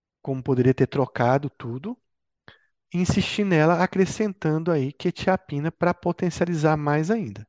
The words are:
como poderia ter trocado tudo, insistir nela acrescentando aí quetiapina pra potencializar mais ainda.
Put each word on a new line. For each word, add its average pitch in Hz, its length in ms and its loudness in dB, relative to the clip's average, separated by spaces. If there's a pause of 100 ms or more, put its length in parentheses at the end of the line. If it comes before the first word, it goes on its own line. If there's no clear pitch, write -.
(220)
como 135 220 -6
poderia 127 300 4
ter 131 140 2
trocado 131 600 0
tudo, 135 480 -10 (960)
insistir 185 500 0
nela 170 400 4
acrescentando 180 880 -2
aí 143 220 0
quetiapina 165 800 -4
pra 175 220 0
potencializar 170 840 0
mais 151 340 0
ainda. 120 380 -6